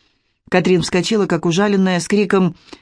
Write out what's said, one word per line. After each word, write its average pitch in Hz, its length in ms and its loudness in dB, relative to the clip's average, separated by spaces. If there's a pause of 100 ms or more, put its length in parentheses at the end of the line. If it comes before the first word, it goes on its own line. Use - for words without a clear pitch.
(500)
Катрин 180 300 2
вскочила, 185 460 -2
как 170 180 -2
ужаленная, 190 560 0
с - 80 -10
криком 196 480 0 (260)